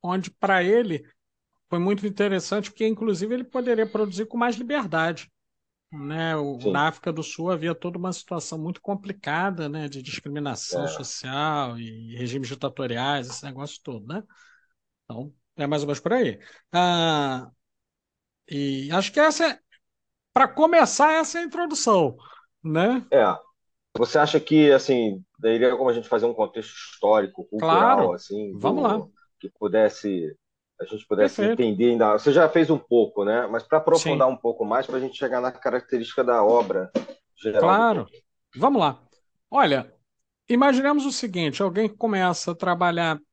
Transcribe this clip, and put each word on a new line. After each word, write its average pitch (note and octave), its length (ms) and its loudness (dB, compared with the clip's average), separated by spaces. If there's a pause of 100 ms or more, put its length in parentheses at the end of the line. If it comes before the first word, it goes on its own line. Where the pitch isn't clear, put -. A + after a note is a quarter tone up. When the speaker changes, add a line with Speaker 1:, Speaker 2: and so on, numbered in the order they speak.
Speaker 1:
onde F3+ 300 -4
pra F#3+ 320 2
ele F#3+ 420 0 (640)
foi F3 80 -4
muito G3 300 -2
interessante, G3+ 640 -4
porque A3 160 -4
inclusive G#3+ 460 -2
ele B3+ 100 -6
poderia B3 420 -2
produzir G#3+ 400 -4
com A#3 120 -10
mais A#3+ 180 0
liberdade, G3 760 -4 (640)
né? D#3 460 -6
O, C#3+ 240 -6
Speaker 2:
Sim. G#2 100 -2
Speaker 1:
na C#3+ 160 0
África D#3+ 240 -6
do D#3+ 100 -6
Sul E3 300 -6
havia E3 240 -4
toda F3 240 -10
uma F3+ 140 -6
situação D#3+ 440 -10
muito D#3+ 240 -8
complicada, G3 880 -6
né? D3+ 180 -8
De C#3 140 -12
discriminação C#3+ 840 -8
Speaker 2:
É. - 20 -4
Speaker 1:
social C3+ 920 -6
e A2+ 380 -14
regimes B2 320 -8
ditatoriais, C3 800 -6
esse - 140 -14
negócio C#3 400 -14
todo, A2+ 240 -14
né? E3+ 160 -10 (800)
Então, B2+ 280 -14 (260)
é D3 100 -6
mais D3 160 -2
ou D3 40 -6
menos C#3+ 120 -4
por F3+ 140 -2
aí. F#3+ 260 0 (320)
Ah, D#3+ 800 0 (1000)
e C#3 400 -6
acho F#3+ 200 -2
que - 80 0
essa D#4 260 4
é, C4+ 140 -2 (720)
pra C4 140 6
começar, D#4 640 4
essa D#4+ 260 0
é E4+ 40 -4
a F4 40 -6
introdução, A#3+ 680 0 (480)
né? F3+ 480 0
Speaker 2:
É. G#2+ 260 4 (580)
Você A#2+ 220 0
acha D3+ 220 4
que, D3+ 320 6
assim, A#2 520 2 (140)
daria A#2 380 2
como C3 140 0
a A#2+ 40 2
gente A#2 140 -6
fazer A2+ 180 0
um A#2 80 0
contexto A2 380 -4
histórico, - 720 -2
cultural, E3 520 2
Speaker 1:
Claro. F2+ 160 0
Speaker 2:
assim, - 440 -8
Speaker 1:
Vamos F#3+ 260 0
Speaker 2:
do, A#3+ 40 2
Speaker 1:
lá. G#3 200 -2 (320)
Speaker 2:
que F#3+ 100 -14
pudesse, G2+ 880 -2 (440)
a F2+ 60 -10
gente - 200 -12
pudesse G#2 300 2
Speaker 1:
Perfeito. B2 260 0
Speaker 2:
entender A2+ 300 4
ainda? A2+ 220 4
Você B2 180 2
já D#3+ 160 8
fez D#3 220 4
um D#3 80 4
pouco, G#2 480 2
né? A2 220 0
Mas A2+ 160 -4
pra D#3 160 2
aprofundar D#3 480 2
Speaker 1:
Sim. C3 60 0
Speaker 2:
um C3 40 -10
pouco A#2 260 -4
mais, A#2+ 240 -2
pra C3 120 -4
gente C3 180 -8
chegar B2 240 -2
na B2+ 100 -4
característica B2 720 -4
da A#2+ 200 2
obra G2 480 2 (440)
geral G#2+ 260 -2
do E3 60 6
Speaker 1:
Claro. G#3 380 4
Speaker 2:
Tolkien. - 180 -20 (320)
Speaker 1:
Vamos A#3+ 240 2
lá. C#3+ 240 0 (480)
Olha, A3+ 420 2 (540)
imaginemos C4+ 580 2
o C#4+ 60 -4
seguinte: F3+ 500 -4
alguém G3+ 280 0
que G#3+ 80 -14
começa F#3 540 -2
a E3+ 40 -6
trabalhar E3+ 640 -2 (140)